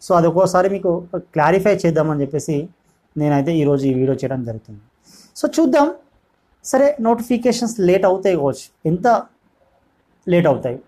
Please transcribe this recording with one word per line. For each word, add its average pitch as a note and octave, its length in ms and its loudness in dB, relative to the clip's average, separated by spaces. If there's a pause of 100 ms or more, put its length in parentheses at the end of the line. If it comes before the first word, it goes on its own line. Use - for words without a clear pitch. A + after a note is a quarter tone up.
So - 120 -6
అది E3+ 120 4
ఒక్కోసారి F3+ 420 2
మీకు F#3+ 220 -2 (420)
క్లారిఫై F#3 420 2
చేద్దామని D#3 480 0
చెప్పేసి C#3+ 340 -4 (600)
నేనైతే D3 440 0
ఈరోజు C#3+ 260 0
ఈ C3 80 2
వీడియో C3 200 0
చేయడం C3 300 -6
జరుగుతుంది. A2 360 -14 (560)
So - 180 -2
చూద్దాం, D4 320 2 (800)
సరే C#4 360 0
నోటిఫికేషన్స్ A#3 800 -2
లేట్ F#3 260 2
అవుతాయి F#3+ 300 0
కావచ్చు, C#3 300 -4 (200)
ఎంత F3+ 200 0 (1200)
లేట్ F3 200 2
అవుతాయి, B2+ 300 -2 (100)